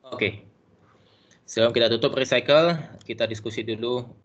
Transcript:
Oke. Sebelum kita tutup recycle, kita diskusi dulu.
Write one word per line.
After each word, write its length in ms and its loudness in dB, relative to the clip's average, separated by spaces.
Oke. 400 -6
Sebelum 240 2
kita 160 4
tutup 240 0
recycle, 640 4
kita 240 -4
diskusi 400 -6
dulu. 400 -4